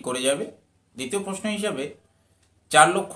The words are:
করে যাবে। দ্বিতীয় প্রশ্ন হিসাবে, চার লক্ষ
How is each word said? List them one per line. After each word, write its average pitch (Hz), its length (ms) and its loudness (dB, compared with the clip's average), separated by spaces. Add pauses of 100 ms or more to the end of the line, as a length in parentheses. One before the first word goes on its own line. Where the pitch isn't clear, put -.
করে 127 200 -4
যাবে। 139 180 0 (500)
দ্বিতীয় 131 320 -6
প্রশ্ন 196 180 -8 (120)
হিসাবে, 185 260 -6 (880)
চার 151 240 8
লক্ষ 196 200 -6